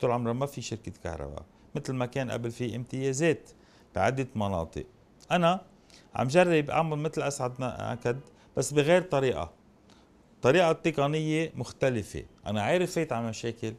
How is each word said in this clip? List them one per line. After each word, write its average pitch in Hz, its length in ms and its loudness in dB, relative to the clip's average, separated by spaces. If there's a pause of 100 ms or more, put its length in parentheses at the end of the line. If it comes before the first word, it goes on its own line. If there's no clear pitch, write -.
طول 123 100 2
عمره 117 220 0
ما 131 140 -4
في 127 160 -8
شركة 104 300 -10 (120)
كهرباء، 76 400 -8 (300)
مثل 143 180 -6
ما 127 140 -2
كان 123 240 -4
قبل 117 200 -4
في 117 260 -6
امتيازات 135 720 -2 (440)
بعدة 127 400 2
مناطق. 92 500 -4 (460)
أنا 180 300 2 (540)
عم 117 120 0
جرب 156 440 4
أعمل 156 280 0
مثل 151 240 -4
أسعد 131 380 -2
نكد، 120 600 -4 (360)
بس 139 160 -2
بغير 151 300 6
طريقة، 131 500 0 (920)
طريقة 160 300 6
تقنية 156 840 0
مختلفة. 123 680 -2 (220)
أنا 104 160 -2
عارف 175 300 2
فايت 160 200 -2
على 117 160 -4
مشاكل، 113 500 -6